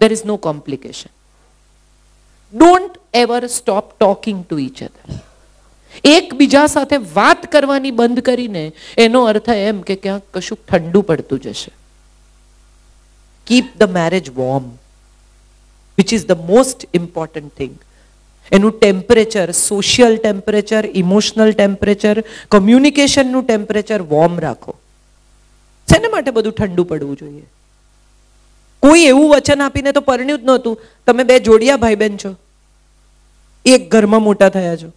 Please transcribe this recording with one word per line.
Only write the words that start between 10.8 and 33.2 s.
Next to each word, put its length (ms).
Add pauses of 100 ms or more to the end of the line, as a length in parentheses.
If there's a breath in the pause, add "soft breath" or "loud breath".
પડતું 380
જશે. 320 (1800)
Keep 140 (140)
the 80
marriage 520
warm, 240 (1400)
which 140
is 140
the 100 (180)
most 460
important 600
thing. 80 (840 soft breath)
એનું 280
ટેમ્પરેચર, 720
સોશિયલ 640
ટેમ્પરેચર, 680 (100)
ઇમોશનલ 560
ટેમ્પરેચર, 720 (280 loud breath)
કમ્યુનિકેશનનું 920
ટેમ્પરેચર 560
વોર્મ 380
રાખો. 360 (1200)
શેના 160
માટે 220
બધું 220
ઠંડુ 300
પડવું 340
જોઈએ? 240 (1400)
કોઈ 200
એવું 300
વચન 320
આપીને 300
તો 100
પરણ્યું 380
જ 40
નહોતું. 340 (300 soft breath)
તમે 160
બે 160
જોડિયા 380
ભાઈ 180
બહેન 220
છો, 180 (1300)